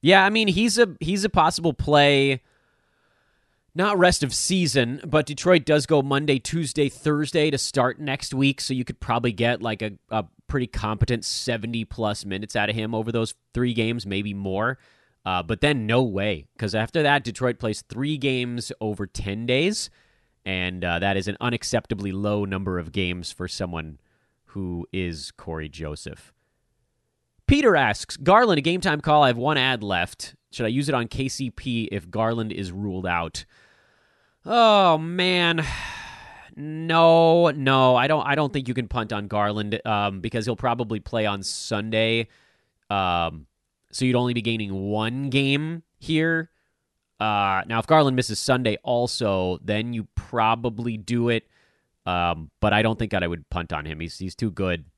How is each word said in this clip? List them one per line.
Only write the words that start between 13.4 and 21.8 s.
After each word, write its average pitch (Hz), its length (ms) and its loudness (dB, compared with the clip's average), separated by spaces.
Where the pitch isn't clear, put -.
three 123 200 0
games, 113 320 -2
maybe 101 280 -4
more. 98 440 -4
Uh, 92 160 -2
but 85 200 -4
then 139 240 2
no 120 180 2
way, 98 420 -4
'cause 107 180 -4
after 113 280 -2
that, 143 200 4
Detroit 120 340 -4
plays 110 260 -6
three 143 340 -6
games 123 640 -4
over 107 260 -6
ten 104 380 -8
days, 147 440 -2
and, 90 380 -4
uh, 85 160 0
that 98 160 0
is 98 140 -4
an 101 100 -8
unacceptably 110 720 -4